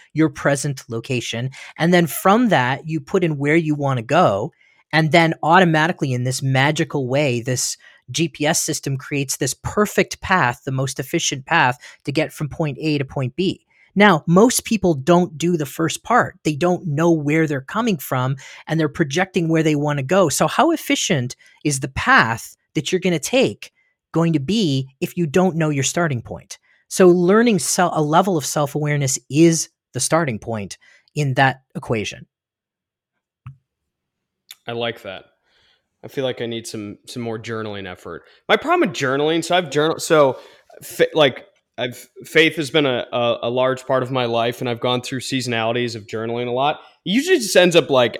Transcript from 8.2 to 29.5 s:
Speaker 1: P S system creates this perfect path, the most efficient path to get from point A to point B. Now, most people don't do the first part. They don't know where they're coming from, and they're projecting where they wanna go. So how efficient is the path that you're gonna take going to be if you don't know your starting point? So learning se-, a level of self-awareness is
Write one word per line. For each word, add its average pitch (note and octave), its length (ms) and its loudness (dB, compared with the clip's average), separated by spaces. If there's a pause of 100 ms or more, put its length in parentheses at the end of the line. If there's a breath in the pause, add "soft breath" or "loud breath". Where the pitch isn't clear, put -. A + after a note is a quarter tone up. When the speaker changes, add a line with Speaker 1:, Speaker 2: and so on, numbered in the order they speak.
Speaker 1:
P - 160 -6
S D#3 160 2
system C#3+ 380 -4
creates C#3 380 -6
this C3+ 180 -4
perfect - 680 -2
path, C#3+ 440 0
the C#3 80 -6
most C3+ 280 -4
efficient C#3 460 -6
path C#3+ 320 2 (260 loud breath)
to C#3+ 80 -6
get D3 200 -2
from D3 160 -8
point D3 320 -6
A D3+ 180 0
to C3+ 60 -2
point C3 300 -6
B. F3+ 300 -4 (320)
Now, G3 300 6
most F#3+ 380 4
people F#3+ 300 0
don't E3+ 440 2
do E3+ 180 0
the D3+ 80 -2
first - 380 -4
part. - 400 0
They D3+ 140 -2
don't F3 280 0
know E3 280 2
where D#3 340 0
they're C#3+ 140 -4
coming G#3 360 -2
from, C3 400 -4 (300 loud breath)
and D#3 120 -2
they're D#3 100 0
projecting E3 600 -2
where D#3+ 140 2
they D#3 140 2
wanna C#3+ 260 -2
go. F3 260 2
So D#3 200 0
how D#4 240 2
efficient E3+ 600 -2 (300 soft breath)
is C#3 160 0
the C#3 80 -8
path C#3+ 680 0 (180)
that - 180 -4
you're F#3 80 0
gonna F3 180 0
take E3 540 0 (400)
going E3 220 2
to D3 60 2
be C#3 480 0 (120)
if - 160 -8
you F3 100 -2
don't F3+ 300 2
know D#3 140 0
your C#3 140 -2
starting D3 360 -2
point? - 380 -16 (300)
So F#3 200 6
learning F#3 520 4
se-, - 300 0
a D#3 120 -2
level E3+ 340 2
of C3+ 80 -2
self-awareness D3 760 -2 (120)
is D#3+ 400 4 (220)